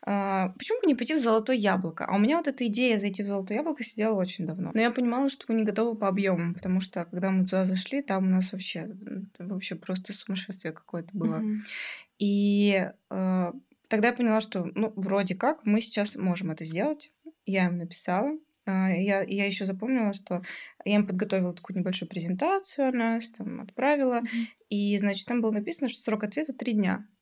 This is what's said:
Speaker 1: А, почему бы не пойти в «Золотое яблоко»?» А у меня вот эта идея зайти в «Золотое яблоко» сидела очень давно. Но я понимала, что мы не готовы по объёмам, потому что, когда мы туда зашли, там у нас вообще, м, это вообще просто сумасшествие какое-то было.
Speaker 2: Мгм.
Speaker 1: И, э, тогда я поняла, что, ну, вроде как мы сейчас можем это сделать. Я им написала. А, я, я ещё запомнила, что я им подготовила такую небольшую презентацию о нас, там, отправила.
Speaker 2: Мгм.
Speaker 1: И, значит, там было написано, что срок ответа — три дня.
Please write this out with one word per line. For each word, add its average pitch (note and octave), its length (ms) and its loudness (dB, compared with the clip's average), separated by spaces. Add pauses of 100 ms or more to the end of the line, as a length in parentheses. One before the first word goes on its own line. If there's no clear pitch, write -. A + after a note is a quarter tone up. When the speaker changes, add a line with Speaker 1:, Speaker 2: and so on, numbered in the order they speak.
Speaker 1:
А, G3 560 2
почему B4 240 -2
бы F#4+ 60 4
не C#4 80 6
пойти B3 180 -2
в D#4 60 4
«Золотое A3+ 360 4
яблоко»?» F#3 500 0
А G3 100 2
у - 20 4
меня C4 200 6
вот D#4+ 100 0
эта C4 180 -2
идея A#3 320 4
зайти G3+ 240 -2
в G3+ 40 -2
«Золотое G3+ 320 -2
яблоко» D4+ 260 -4
сидела A3 300 0
очень F#3 320 -2
давно. F3+ 280 -4
Но A3 60 4
я A#3 100 4
понимала, B3 400 2
что - 180 -12
мы A3+ 80 2
не A3 80 2
готовы A3 340 0
по G3+ 100 2
объёмам, F#3 460 2
потому F#3 260 0
что, F3+ 260 -6
когда F3+ 240 -2
мы F#3+ 160 4
туда F#3 180 2
зашли, F#3 380 0
там F#3+ 240 0
у F#3 40 4
нас F#3 220 2
вообще, F#3 280 -6
м, F#3+ 540 -10
это F3+ 120 -12
вообще F#3 300 -6
просто F#3 360 -6
сумасшествие F#3 600 -6
какое-то E3+ 420 -10
было. G#3+ 280 0
Speaker 2:
Мгм. G#3+ 260 -4 (480)
Speaker 1:
И, G3+ 680 4 (220)
э, F#3 420 0 (360)
тогда A3 200 4
я A#3+ 60 2
поняла, A3 260 2
что, G3 340 -4
ну, G#3+ 220 -2
вроде G3 400 0
как C4+ 300 0
мы G#3 160 4
сейчас G#3 340 -2
можем F3+ 360 -2
это D#3 120 -8
сделать. A3+ 480 -2 (340)
Я F#3+ 200 2
им F3 120 0
написала. F3+ 540 -2 (340)
А, F#3+ 240 2
я, G3 320 2
я G3 240 0
ещё G3 200 -2
запомнила, G#3+ 480 0
что F3+ 280 -6 (420)
я G#3 120 4
им G#3 100 6
подготовила F#3 480 0
такую F#3 240 -8
небольшую F3+ 300 -2
презентацию C4+ 800 0
о B3+ 40 0
нас, A#3 400 0
там, - 300 -8
отправила. C4 600 2
Speaker 2:
Мгм. A#3 280 -2 (200)
Speaker 1:
И, G3+ 280 2
значит, G3 280 0
там A#3+ 160 0
было A3 100 2
написано, G#3+ 380 -2
что - 120 -8
срок G#3+ 220 -2
ответа — C#4 340 -4
три A3+ 160 -2
дня. F#3+ 340 2 (140)